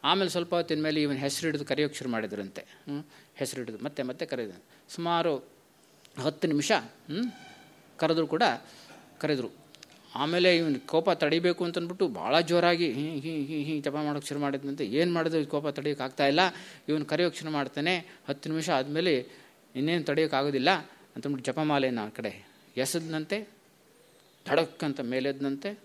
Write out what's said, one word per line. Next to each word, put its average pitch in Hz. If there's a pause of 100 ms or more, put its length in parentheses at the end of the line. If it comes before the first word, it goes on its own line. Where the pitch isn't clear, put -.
ಆಮೇಲೆ 180
ಸ್ವಲ್ಪ 175
ಹೊತ್ತಿನ 165
ಮೇಲೆ 156
ಇವನ 143
ಹೆಸರು 139
ಹಿಡಿದು 147
ಕರೆಯೋಕ್ಕೆ 147
ಶುರು 131
ಮಾಡಿದ್ರಂತೆ. 104
ಹ್ಮ್, - (320)
ಹೆಸರು 131
ಹಿಡಿದು 110
ಮತ್ತೆ 127
ಮತ್ತೆ 127
ಕರೆದ 123 (380)
ಸುಮಾರು 170 (720)
ಹತ್ತು 151
ನಿಮಿಷ, 147
ಹ್ಮ್, 202 (640)
ಕರೆದ್ರು 160
ಕೂಡ, 156 (760)
ಕರೆದ್ರು. 135 (540)
ಆಮೇಲೆ 170
ಇವನು 151
ಕೋಪ 165
ತಡಿಬೇಕು 170
ಅಂತಂದ್ಬಿಟ್ಟು 175
ಭಾಳ 120
ಜೋರಾಗಿ 170
ಹೀ, 147
ಹೀ, 151
ಹೀ, 151
ಹೀ 151
ಜಪ 143
ಮಾಡೋಕ್ಕೆ 147
ಶುರು 147
ಮಾಡಿದಂತೆ. 139
ಏನು 160
ಮಾಡಿದ್ರು 160
ಕೋಪ 151
ತಡೆಯೋಕೆ 143
ಆಗ್ತಾ 139
ಇಲ್ಲ. 143 (500)
ಇವನು 151
ಕರೆಯೋಕ್ಕೆ 160
ಶುರು 160
ಮಾಡ್ತಾನೆ. 151 (220)
ಹತ್ತು 160
ನಿಮಿಷ 160
ಆದಮೇಲೆ 147 (480)
ಇನ್ನೇನು 156
ತಡೆಯೋಕ್ಕಾಗೋದಿಲ್ಲ 143 (460)
ಅಂತಂದ್ಬಿಟ್ಟು 135
ಜಪಮಾಲೆಯನ್ನು 135
ಆ 107
ಕಡೆ 101 (300)
ಎಸೆದ್ನಂತೆ, 160 (960)
ಧಡಕ್ 160
ಅಂತ 143
ಮೇಲೆದ್ನಂತೆ 139 (120)